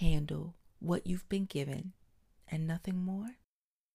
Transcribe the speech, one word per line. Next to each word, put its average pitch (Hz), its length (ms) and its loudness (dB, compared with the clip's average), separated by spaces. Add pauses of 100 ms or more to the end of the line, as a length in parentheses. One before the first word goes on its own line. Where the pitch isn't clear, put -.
handle 156 560 4 (280)
what 175 240 0
you've 180 220 -2
been 196 160 0
given 139 480 -4 (560)
and 160 180 -2
nothing 170 300 -2
more? 190 400 -4 (580)